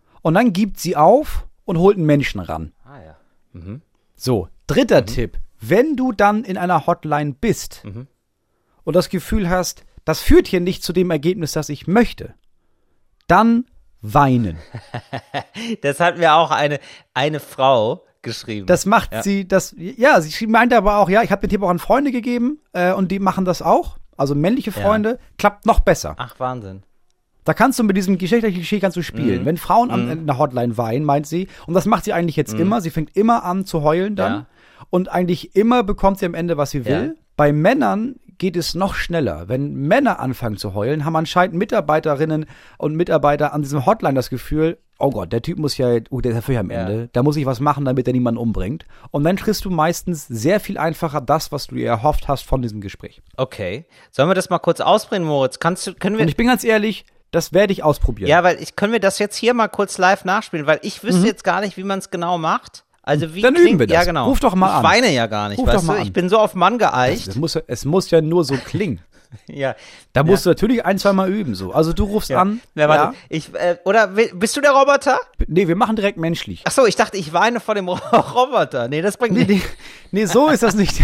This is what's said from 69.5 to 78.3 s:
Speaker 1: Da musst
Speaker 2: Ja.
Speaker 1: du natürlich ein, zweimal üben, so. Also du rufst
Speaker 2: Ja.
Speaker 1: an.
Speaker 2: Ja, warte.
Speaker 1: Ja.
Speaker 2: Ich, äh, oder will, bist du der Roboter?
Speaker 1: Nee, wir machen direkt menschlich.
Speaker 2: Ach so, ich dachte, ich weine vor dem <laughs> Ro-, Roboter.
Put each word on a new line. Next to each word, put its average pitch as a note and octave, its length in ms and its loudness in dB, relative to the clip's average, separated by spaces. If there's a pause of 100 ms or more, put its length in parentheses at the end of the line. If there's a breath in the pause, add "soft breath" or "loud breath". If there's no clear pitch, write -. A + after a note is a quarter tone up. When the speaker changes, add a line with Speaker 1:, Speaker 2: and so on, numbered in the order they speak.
Speaker 1:
Da C#3 120 2
musst F#3 200 4
Speaker 2:
Ja. F3+ 80 2
Speaker 1:
du - 40 4
natürlich A3+ 320 0
ein, G3 100 2
zweimal F#3+ 340 2
üben, F#3+ 220 -4
so. F#2 180 -8
Also D#3+ 220 2
du G#3 120 0
rufst G#3 260 -4
Speaker 2:
Ja. F3+ 100 2
Speaker 1:
an. G#3 200 0 (120)
Speaker 2:
Ja, D3+ 160 2
warte. D3+ 140 6
Speaker 1:
Ja. A3 100 -2 (160 loud breath)
Speaker 2:
Ich, - 240 -8
äh, F3 320 -2
oder G3 300 2
will, A3 180 2
bist F3+ 240 -4
du C#4 40 -6
der C#4+ 100 4
Roboter? C4+ 480 4 (260)
Speaker 1:
Nee, E3+ 220 2
wir E3 80 2
machen A3 200 0
direkt G3+ 220 -2
menschlich. D#3+ 480 -6
Speaker 2:
Ach E3+ 60 -4
so, C4 160 4
ich F#3+ 80 0
dachte, G#3+ 200 0
ich D#3 160 -8
weine G#3+ 280 2
vor A3 160 -4
dem F#3+ 120 -6
<laughs> - 20 -4
Ro-, F3+ 100 -4 (120)
Roboter. F#3+ 760 2